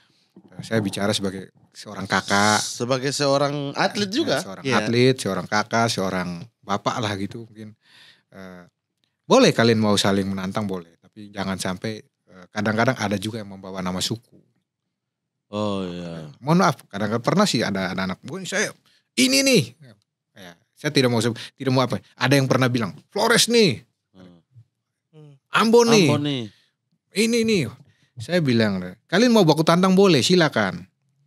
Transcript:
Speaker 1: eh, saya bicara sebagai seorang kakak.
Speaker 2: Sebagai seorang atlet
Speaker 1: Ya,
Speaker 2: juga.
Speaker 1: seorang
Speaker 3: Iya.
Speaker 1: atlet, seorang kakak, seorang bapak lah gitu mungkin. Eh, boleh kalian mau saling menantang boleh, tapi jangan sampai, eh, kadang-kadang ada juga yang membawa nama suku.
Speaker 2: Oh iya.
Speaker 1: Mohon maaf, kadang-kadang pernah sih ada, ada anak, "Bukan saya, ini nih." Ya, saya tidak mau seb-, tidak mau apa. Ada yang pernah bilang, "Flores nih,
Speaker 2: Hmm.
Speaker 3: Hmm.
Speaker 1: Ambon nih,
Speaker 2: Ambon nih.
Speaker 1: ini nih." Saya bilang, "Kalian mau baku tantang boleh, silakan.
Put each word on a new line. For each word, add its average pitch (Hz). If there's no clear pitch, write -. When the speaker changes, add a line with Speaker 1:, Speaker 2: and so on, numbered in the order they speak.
Speaker 1:
eh, -
saya 113
bicara 101
sebagai 98
seorang 98
kakak. 101
Speaker 2:
Sebagai 127
seorang 143
atlet 196
Speaker 1:
Ya, 190
Speaker 2:
juga. 269
Speaker 1:
seorang 180
Speaker 3:
Iya. 131
Speaker 1:
atlet, 120
seorang 92
kakak, 107
seorang 92
bapak -
lah 104
gitu 104
mungkin. 110
Eh, 92
boleh 220
kalian 117
mau 107
saling 98
menantang 98
boleh, 92
tapi 104
jangan 95
sampai, 98
eh, -
kadang-kadang 110
ada 104
juga 110
yang 101
membawa 95
nama 92
suku. -
Speaker 2:
Oh 101
iya. 87
Speaker 1:
Mohon 151
maaf, 175
kadang-kadang 107
pernah 180
sih 120
ada, 98
ada 92
anak, 92
"Bukan 185
saya, 190
ini 262
nih." 262
Ya, 90
saya 147
tidak 131
mau 120
seb-, 113
tidak 131
mau 131
apa. 117
Ada 135
yang 135
pernah 131
bilang, 117
"Flores 220
nih, 208
Speaker 2:
Hmm. 87
Speaker 3:
Hmm. 151
Speaker 1:
Ambon 226
nih, 214
Speaker 2:
Ambon -
nih. 139
Speaker 1:
ini 226
nih." 220
Saya 165
bilang, 117
"Kalian 233
mau 226
baku 156
tantang 180
boleh, 185
silakan. 110